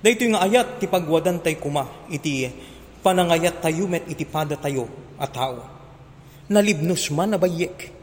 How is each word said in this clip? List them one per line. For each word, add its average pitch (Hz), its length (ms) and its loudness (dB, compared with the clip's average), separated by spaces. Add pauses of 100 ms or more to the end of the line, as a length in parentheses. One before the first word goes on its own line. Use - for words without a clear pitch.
Daytoy 226 320 4
nga 185 160 4
ayat 240 320 2
ti 185 80 -2
pagwadan 170 560 0
tay 156 160 -2
kuma 143 480 -6
iti 139 400 -2 (560)
panangayat 175 560 4
tayo 165 240 0
met 175 240 -2
iti 147 160 -6
pada 151 320 -4
tayo 131 320 -4 (320)
a 135 80 -4
tao. 127 320 -4 (880)
Nalibnos 180 640 2
man 196 240 2
a - 40 0
bayek 175 520 -2 (100)